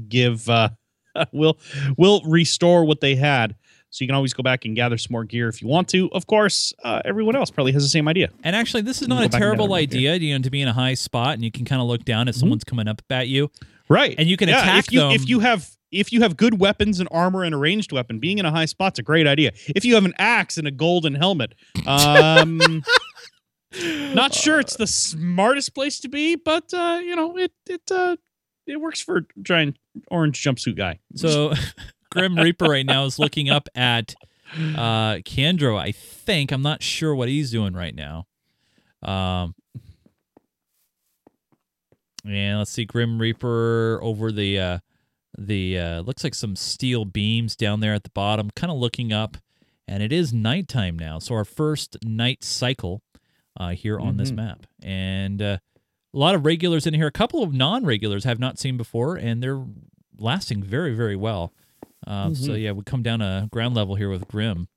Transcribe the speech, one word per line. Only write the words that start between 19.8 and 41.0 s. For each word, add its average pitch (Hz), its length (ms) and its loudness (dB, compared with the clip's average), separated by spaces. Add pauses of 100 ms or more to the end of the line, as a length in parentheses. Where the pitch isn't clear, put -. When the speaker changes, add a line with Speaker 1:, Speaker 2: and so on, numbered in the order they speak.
Speaker 1:
you 240 80 6
have 208 100 8
an 180 140 2
axe 208 400 0
and 147 100 -4
a 139 40 -4
golden 160 420 2
helmet, 156 400 0 (320)
um, 160 960 6 (580)
Speaker 2:
<laughs> - 400 -18 (340)
Speaker 1:
not 269 200 2
sure 311 260 4
it's - 160 -4
the 214 120 -2
smartest 180 840 0
place 277 260 -6
to 269 80 -10
be, 302 260 -2
but, 330 400 -2
uh, 339 280 -2
you 349 140 -6
know, 339 220 -4
it, 370 140 -2 (140)
it, - 240 -8
uh, 359 260 0 (500)
it 294 120 -8
works 311 220 -8
for - 180 -2
a 165 40 0 (180)
giant 165 380 0 (320)
orange 160 320 0
jumpsuit 123 340 -2
guy. 90 220 -4 (160)
Speaker 2:
So 151 440 0
<laughs> - 520 -12
Grim 180 260 0
Reaper 170 300 2
right 135 200 2
now 139 180 2
is 135 140 -4
looking 147 320 0
up 143 260 0
at, 120 380 0 (400)
uh, 113 680 0
Kendro, 143 540 0
I 87 140 -4
think. - 580 -4
I'm 135 120 -2
not 147 200 -4
sure 156 320 -2
what 123 140 -2
he's 139 240 -2
doing 104 220 -2
right 85 200 -8
now. 73 320 -12 (760)
Um, 92 520 -4 (2750)